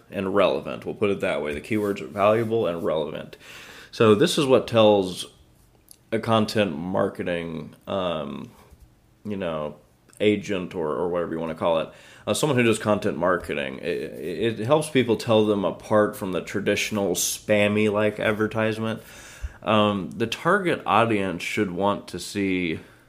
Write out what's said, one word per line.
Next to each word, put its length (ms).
and 240
relevant. 520
We'll 80
put 160
it 100
that 220
way. 100
The 80
keywords 400
are 60
valuable 600
and 160
relevant. 540
So 240
this 240
is 80
what 200
tells 600
a 80
content 560
marketing, 1000
um, 640
you 140
know, 400
agent 560
or, 140
or 220
whatever 240
you 60
wanna 140
call 260
it, 100
uh, 60
someone 240
who 80
does 140
content 400
marketing. 640
It, 20
it, 760
it 40
helps 240
people 300
tell 260
them 220
apart 500
from 160
the 80
traditional 680
spammy-like 1080
advertisement. 840
Um, 500
the 140
target 600
audience 560
should 280
want 380
to 100
see 640